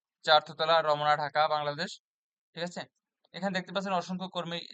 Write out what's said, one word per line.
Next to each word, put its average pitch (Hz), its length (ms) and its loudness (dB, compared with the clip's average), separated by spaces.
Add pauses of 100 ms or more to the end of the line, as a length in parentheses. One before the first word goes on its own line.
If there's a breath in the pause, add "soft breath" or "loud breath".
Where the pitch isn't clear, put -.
(260)
চার 151 160 8
ততলা, 160 400 0
রমনা, 147 360 2
ঢাকা, 147 300 0
বাংলাদেশ, 151 440 -2 (640)
ঠিক 165 80 -6
আছে? 180 180 -10 (520)
এখানে 185 220 -6
দেখতে 185 180 -6
পাচ্ছেন 196 200 -4
অসংখ্য 185 360 -4
কর্মী 170 300 -6 (140)